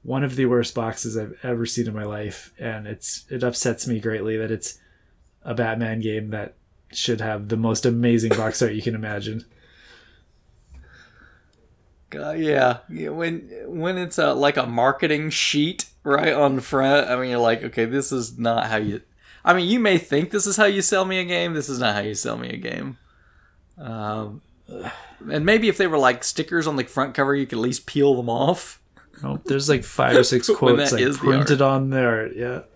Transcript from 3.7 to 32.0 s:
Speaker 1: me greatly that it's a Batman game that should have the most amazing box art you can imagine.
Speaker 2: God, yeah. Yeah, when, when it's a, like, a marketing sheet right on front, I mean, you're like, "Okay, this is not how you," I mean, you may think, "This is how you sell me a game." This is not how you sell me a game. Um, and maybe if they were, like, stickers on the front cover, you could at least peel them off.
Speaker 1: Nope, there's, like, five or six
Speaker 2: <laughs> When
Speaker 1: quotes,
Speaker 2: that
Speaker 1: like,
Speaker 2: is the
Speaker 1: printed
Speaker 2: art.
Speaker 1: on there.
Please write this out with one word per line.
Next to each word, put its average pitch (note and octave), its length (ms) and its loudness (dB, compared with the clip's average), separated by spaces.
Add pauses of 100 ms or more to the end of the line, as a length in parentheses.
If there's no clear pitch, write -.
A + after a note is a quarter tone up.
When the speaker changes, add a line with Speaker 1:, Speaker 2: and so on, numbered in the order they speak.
Speaker 1:
me A#2 140 -2
greatly A2 360 -2
that A2 140 -4
it's - 260 -6 (680)
a A#2+ 100 -8
Batman A2+ 480 -2
game G#2+ 300 -4
that G#2 240 -8 (360)
should - 300 -2
have G#2+ 280 -6
the A2 80 0
most A2+ 280 0
amazing A#2 500 4
box A2 260 -2
art A2+ 120 2
you G#2+ 80 -4
can A2+ 140 -4
imagine. G#2+ 480 -8 (2750)
Speaker 2:
God, D3+ 300 -8
yeah. C3+ 380 2 (120)
Yeah, D#3+ 200 -8
when, E3 400 -6 (160)
when E3+ 320 -4
it's F3+ 200 -6
a, D3 160 2
like, C#3+ 240 2
a B2+ 80 0
marketing C#3 680 0
sheet - 560 -2 (160)
right D3 300 2
on C#3 280 2
front, C3+ 480 2
I B2+ 80 2
mean, B2+ 140 -2
you're A#2+ 80 0
like, A#2 240 4
"Okay, A#2 220 0
this C3+ 260 -2
is A#2+ 260 -4
not A2+ 300 0
how A2+ 100 -2
you," G#2 240 -4 (420)
I E3+ 100 6
mean, F3+ 140 2
you A3+ 120 2
may G#3 180 4
think, D#3+ 340 0
"This G#3 140 0
is G3+ 100 0
how G#3+ 100 4
you G3 160 2
sell F#3+ 220 2
me F#3 160 -2
a F3+ 60 -4
game." F3 300 -2
This C#3 120 -4
is C3 120 -6
not A2+ 160 0
how G2+ 60 -2
you G#2 120 -4
sell A2 240 -4
me - 120 -8
a B2 80 -8
game. - 400 -8 (800)
Um, G#2+ 640 -8 (880)
and D3+ 160 -2
maybe A3 220 4
if F#3+ 100 2
they F#3+ 100 2
were, D#3+ 100 2
like, B2 260 4
stickers D#3+ 440 -2
on D3+ 80 -2
the C3 100 0
front C3+ 300 -4
cover, C#3 200 2
you C#3 120 0
could B2+ 100 -6
at A2 40 -2
least A#2+ 260 -2
peel C#3+ 280 4
them B2 140 -4
off. B2+ 520 0 (420)
Speaker 1:
Nope, C#3 220 -6
there's, C#3 220 0
like, C#3 160 2
five B2+ 320 2
or B2+ 80 8
six B2+ 240 2
Speaker 2:
<laughs> - 0 -
When G#3 100 4
Speaker 1:
quotes, C3+ 340 4
Speaker 2:
that C3 60 2
Speaker 1:
like, B2 80 4
Speaker 2:
is C#3 120 0
the - 80 -6
Speaker 1:
printed C#3 360 4
Speaker 2:
art. C3+ 120 4
Speaker 1:
on C3+ 160 0
there. A#2 420 2